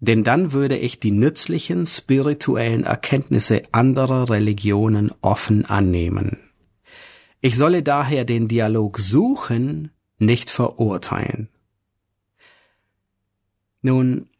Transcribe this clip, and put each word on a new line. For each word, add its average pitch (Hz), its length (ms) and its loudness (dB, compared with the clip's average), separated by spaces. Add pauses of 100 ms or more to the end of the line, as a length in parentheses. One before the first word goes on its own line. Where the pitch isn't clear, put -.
Denn 110 240 2
dann 143 280 0
würde 139 240 0
ich - 240 -6
die 110 100 -2
nützlichen 160 760 0
spirituellen 135 1000 0
Erkenntnisse - 800 0 (100)
anderer 127 560 2
Religionen 104 840 0 (120)
offen 104 420 2
annehmen. 92 720 0 (1040)
Ich 123 160 0
solle 160 260 2
daher 143 440 0
den 117 200 0
Dialog 110 520 0
suchen, 147 920 0 (280)
nicht 110 320 2
verurteilen. - 1000 -4 (2250)
Nun, 127 480 0 (120)